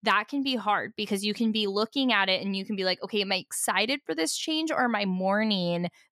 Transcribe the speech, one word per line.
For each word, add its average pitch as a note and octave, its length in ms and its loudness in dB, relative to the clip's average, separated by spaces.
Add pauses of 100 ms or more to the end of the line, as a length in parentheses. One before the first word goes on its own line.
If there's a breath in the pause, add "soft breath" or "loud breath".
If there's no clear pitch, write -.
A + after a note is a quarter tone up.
that G#3 260 4
can C#4 140 -2
be C4+ 120 0
hard G3+ 400 0
because G#3 300 -2
you G#3 80 0
can A3 180 2
be G#3+ 160 0
looking A3+ 460 0
at G3 160 4
it F#3 120 2
and G3 140 -2
you F#3+ 100 -4
can G#3 100 -4
be F#3+ 100 -2
like, F#3 180 0
"Okay, G#3 180 -2
am G3 100 -2
I G3 40 0
excited G#3+ 680 -2
for D#4+ 80 -4
this D#4+ 220 -2
change D#4 360 -2
or - 120 0
am A#3 120 0
I G#3 100 0
mourning F#3 840 0 (220 soft breath)